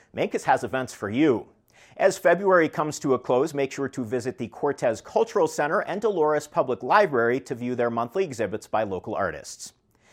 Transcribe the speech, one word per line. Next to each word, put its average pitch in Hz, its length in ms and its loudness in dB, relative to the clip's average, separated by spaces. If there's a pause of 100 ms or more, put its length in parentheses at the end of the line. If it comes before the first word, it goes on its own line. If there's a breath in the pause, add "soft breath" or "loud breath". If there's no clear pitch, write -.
(160 loud breath)
Mancos 165 280 -2
has - 200 2
events 123 300 -4
for 101 160 -6
you. 127 380 2 (500 soft breath)
As 190 180 4
February 180 540 4
comes 156 300 -4
to 139 120 2
a 123 60 4
close, 127 340 0
make 139 180 -2
sure 139 200 -6
to 131 120 -6
visit 120 360 -4
the 113 100 -6
Cortez 135 540 -2
Cultural 208 460 0
Center 160 320 -2
and 175 200 -6
Dolores 151 460 0
Public 127 360 -2
Library 143 580 2
to 135 140 -8
view 123 200 -4
their 120 160 0
monthly 120 340 -2
exhibits 107 420 -6
by 110 180 0
local 95 300 -6
artists. 78 600 -6 (380 soft breath)